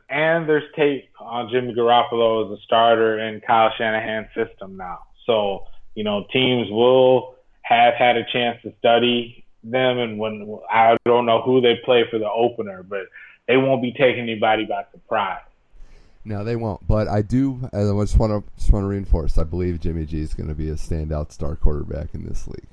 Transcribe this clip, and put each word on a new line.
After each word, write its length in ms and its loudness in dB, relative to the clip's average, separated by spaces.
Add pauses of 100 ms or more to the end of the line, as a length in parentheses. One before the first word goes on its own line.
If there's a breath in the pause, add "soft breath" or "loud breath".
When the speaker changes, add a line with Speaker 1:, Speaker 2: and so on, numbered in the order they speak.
(100)
Speaker 1:
And 380 0
there's 140 2 (140)
tape 320 0 (120)
on 300 -8
Jimmy 240 -2
Garoppolo 800 2
as 60 -12
a 40 -20
starter 560 4
in 220 -8
Kyle 360 2
Shanahan's 580 -4
system 420 -8
now. 240 -14 (260)
So, 380 0 (300 soft breath)
you 100 -6
know, 280 -2
teams 380 0
will 640 4 (280)
have 320 4
had 220 2
a 160 -2
chance 300 -2
to 160 -12
study 680 0 (200)
them, 340 0
and 200 -6
when, 400 -8 (120)
I 340 6
don't 220 4
know 160 4
who 180 4
they 240 4
play 260 4
for 80 -2
the 120 -4
opener, 520 -2
but 240 -10 (420 loud breath)
they 80 4
won't 260 2
be 100 -4
taking 300 2
anybody 440 0
by 260 -8
surprise. 480 -6 (840)
Speaker 2:
No, 200 -6
they 120 -4
won't. 300 -6
But 220 2
I 140 0
do, 500 -2
I 100 -2 (200)
just 160 2
wanna, 240 0 (140)
just 160 4
wanna 140 0
reinforce, 500 0
I 80 6
believe 360 -2
Jimmy 260 -4
G 140 -6
is 140 -6
gonna 200 -6
be 160 -6
a 40 -6
standout 580 -4
star 240 -6
quarterback 580 2
in 100 -10
this 220 -4
league. 260 -14